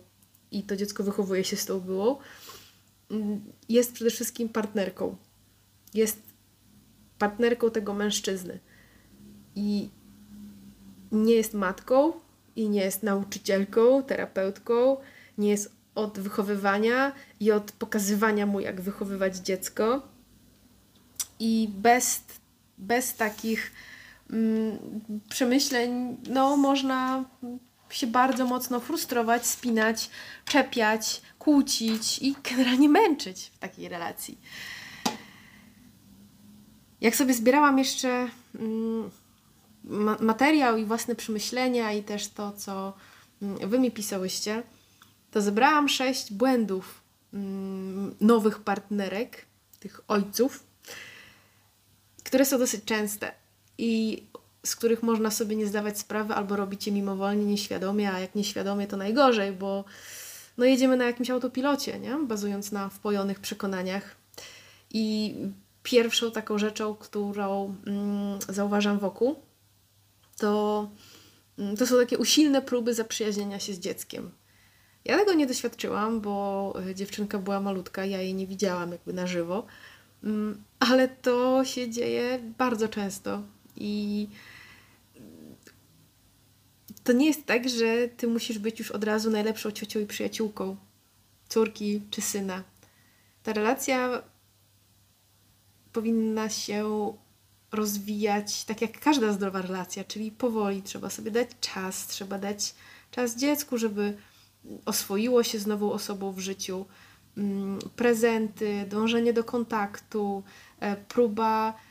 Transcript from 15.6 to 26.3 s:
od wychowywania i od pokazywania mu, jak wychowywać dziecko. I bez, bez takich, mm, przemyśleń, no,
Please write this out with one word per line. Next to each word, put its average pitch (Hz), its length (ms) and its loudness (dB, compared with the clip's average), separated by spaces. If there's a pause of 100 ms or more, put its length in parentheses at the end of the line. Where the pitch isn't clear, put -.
od 208 240 -2
wychowywania 208 920 2 (280)
i 214 120 6
od 208 200 0
pokazywania 208 720 0
mu, 196 140 0
jak 190 200 -6
wychowywać 190 560 -4
dziecko. 214 640 -2 (1400)
I 226 340 2
bez, 233 460 4 (580)
bez 233 360 0
takich, 214 580 -2 (580)
mm, 220 480 0 (500)
przemyśleń, 247 880 0 (120)
no, 269 280 4